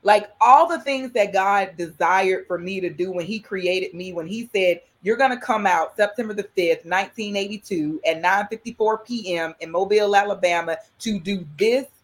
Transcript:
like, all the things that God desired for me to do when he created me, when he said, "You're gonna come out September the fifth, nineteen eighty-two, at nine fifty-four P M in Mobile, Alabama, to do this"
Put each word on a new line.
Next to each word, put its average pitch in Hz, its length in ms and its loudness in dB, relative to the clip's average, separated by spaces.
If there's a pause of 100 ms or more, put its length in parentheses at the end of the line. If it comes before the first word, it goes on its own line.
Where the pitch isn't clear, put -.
like, 208 260 4 (120)
all 277 260 8
the 330 120 -4
things 262 340 -6
that 202 200 2
God 196 440 0
desired 180 680 0
for 180 100 -4
me 185 240 -6
to 175 80 -4
do 175 220 -6
when 175 140 -6
he 208 140 -8
created 180 540 -2
me, 180 180 -12
when 165 160 -8
he 226 260 -8
said, 180 280 2 (220)
"You're 220 140 0
gonna 254 220 2
come 214 260 -2
out 170 300 2
September 214 380 -2
the 196 100 -6
fifth, 165 420 0
nineteen 202 520 -4
eighty-two, 196 680 -6
at 160 160 2
nine 196 260 2
fifty-four 220 520 -2
P 202 380 -6
M 160 240 -6
in 160 100 -12
Mobile, 202 440 2
Alabama, 175 600 0 (220)
to 208 200 -6
do 180 260 -6 (120)
this" 240 280 2 (180)